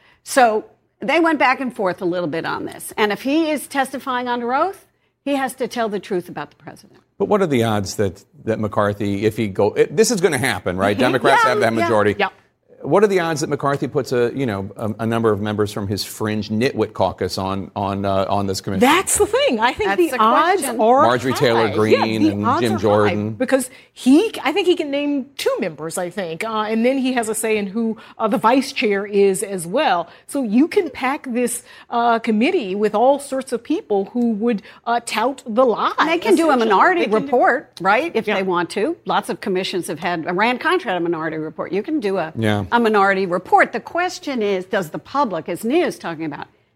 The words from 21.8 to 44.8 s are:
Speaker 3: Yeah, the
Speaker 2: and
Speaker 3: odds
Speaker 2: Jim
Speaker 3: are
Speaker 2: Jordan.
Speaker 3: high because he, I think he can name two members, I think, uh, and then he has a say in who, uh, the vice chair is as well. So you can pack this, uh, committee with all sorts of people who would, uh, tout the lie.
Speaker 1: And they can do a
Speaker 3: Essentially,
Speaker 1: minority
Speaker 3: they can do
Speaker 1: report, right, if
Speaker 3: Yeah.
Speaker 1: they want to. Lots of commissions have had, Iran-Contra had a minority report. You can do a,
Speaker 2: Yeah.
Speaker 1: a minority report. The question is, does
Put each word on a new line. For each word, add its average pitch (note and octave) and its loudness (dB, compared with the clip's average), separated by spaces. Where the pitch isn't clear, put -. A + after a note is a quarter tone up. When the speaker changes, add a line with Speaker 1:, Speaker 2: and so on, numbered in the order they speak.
Speaker 3:
Yeah, - 4
the G2+ 0
Speaker 2:
and G#2 -2
Speaker 3:
odds C#4 0
Speaker 2:
Jim A2 0
Speaker 3:
are - -2
Speaker 2:
Jordan. G#2 2
Speaker 3:
high A2+ -6
because B3+ -2
he, D#4+ 4
I C4 0
think E4+ 0
he F4 4
can D4 -4
name C#4+ -2
two C5 -2
members, D#3+ -6
I F3+ -6
think, E3+ -6
uh, A3 -4
and A3+ 0
then C4+ 2
he B3+ 0
has A#3 -2
a A3 -4
say A3 0
in G#3 -2
who, A3 -4
uh, A3+ 0
the G#3 0
vice B3 2
chair G#3 -2
is G3 2
as G3 -8
well. F#3+ 0
So C#4 -4
you A#3+ 4
can E4+ 0
pack C4+ -4
this, A#3+ -2
uh, A#3 2
committee A3+ 0
with G#3 0
all B3+ 4
sorts C4+ -8
of A#3 -4
people G#3+ -2
who A#3+ 2
would, G#3+ 0
uh, A#3+ 0
tout B3+ -4
the A#3+ 2
lie. A#3 0
Speaker 1:
And D#4 2
they E4+ 0
can G#4 4
do D#4 4
a D#4+ 4
Speaker 3:
Essentially, A#3 4
Speaker 1:
minority D#4 6
Speaker 3:
they - 0
can G#3+ 2
do - -4
Speaker 1:
report, C#4 2
right, A3 2
if A3 -2
Speaker 3:
Yeah. G#3 0
Speaker 1:
they G3 0
want F3 0
to. C#4 -2
Lots F#3+ -2
of F#3+ -8
commissions F#3 -2
have D#3+ -8
had, F3 -4
Iran-Contra A#3+ 0
had F3+ -2
a E3+ -2
minority D#3+ -4
report. D#3 -8
You F#3+ -2
can G#3+ -4
do G3 -2
a, E3 -4
Speaker 2:
Yeah. G#2+ 0
Speaker 1:
a A#3+ 4
minority G3 2
report. F#3+ 2
The A#3+ -6
question E4 -6
is, F#3+ -2
does F#3 -2